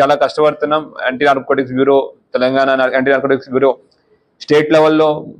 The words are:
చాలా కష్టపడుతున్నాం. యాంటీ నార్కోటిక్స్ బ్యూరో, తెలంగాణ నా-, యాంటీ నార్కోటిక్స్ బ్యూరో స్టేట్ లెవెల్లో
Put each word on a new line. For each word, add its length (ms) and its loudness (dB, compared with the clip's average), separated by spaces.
చాలా 140 2
కష్టపడుతున్నాం. 760 -2
యాంటీ 220 -2
నార్కోటిక్స్ 480 -2
బ్యూరో, 400 0
తెలంగాణ 420 0
నా-, 180 0
యాంటీ 180 0
నార్కోటిక్స్ 380 -2
బ్యూరో 280 0
స్టేట్ 300 0
లెవెల్లో 560 2